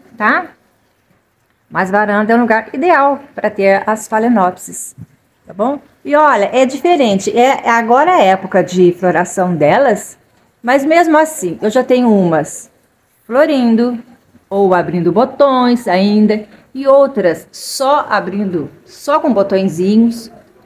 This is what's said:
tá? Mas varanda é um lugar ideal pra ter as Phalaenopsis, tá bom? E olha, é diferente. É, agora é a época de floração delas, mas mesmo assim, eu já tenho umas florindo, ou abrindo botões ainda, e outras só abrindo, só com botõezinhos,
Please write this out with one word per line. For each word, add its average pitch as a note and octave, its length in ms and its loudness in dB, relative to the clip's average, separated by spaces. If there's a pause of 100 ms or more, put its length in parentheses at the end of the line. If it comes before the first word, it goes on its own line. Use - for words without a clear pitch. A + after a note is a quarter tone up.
(180)
tá? D4 300 -2 (1200)
Mas F#3 200 -4
varanda G#3 440 0
é - 20 4
um A#3+ 60 2
lugar A3 320 -2
ideal C#4 460 0 (140)
pra - 160 -4
ter G3 360 0
as A3 220 -4
Phalaenopsis, G#3+ 880 -2 (500)
tá - 80 -20
bom? C4 260 -4 (240)
E C#4+ 120 -4
olha, C4+ 380 2
é B3+ 120 2
diferente. B3 720 0
É, B3+ 320 2
agora A#3 420 2
é F#4 40 2
a D#4 80 4
época F#3+ 400 0
de F3+ 300 2
floração F3+ 600 -2
delas, G3 640 0 (460)
mas C4+ 220 0
mesmo D#4+ 320 2
assim, D4+ 440 -2
eu G#3+ 80 -2
já B3 140 0
tenho B3 280 2
umas E3 600 -2 (540)
florindo, A#3+ 720 0 (520)
ou G3 240 2
abrindo F3 380 0
botões B3 760 0
ainda, G#3 580 0 (280)
e C4+ 140 -8
outras C4+ 640 2
só - 580 -4
abrindo, F#3 600 -4 (160)
só - 340 -4
com D4+ 140 0
botõezinhos, G3 1000 0 (340)